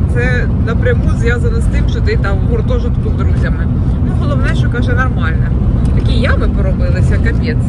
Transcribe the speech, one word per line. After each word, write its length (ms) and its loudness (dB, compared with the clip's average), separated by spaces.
це 340 0
напряму 520 0
зв'язано 440 0
з 40 0
тим, 240 0
що 120 -2
ти 160 0
там 220 0
в 20 -2
гуртожитку 680 -2
з 40 -2
друзями». 540 0
Ну, 140 -2
головне, 360 0
що, 160 0
каже, 220 0
нормально. 540 0
Такі 240 2
ями 300 2
поробилися, 680 2
капець. 400 0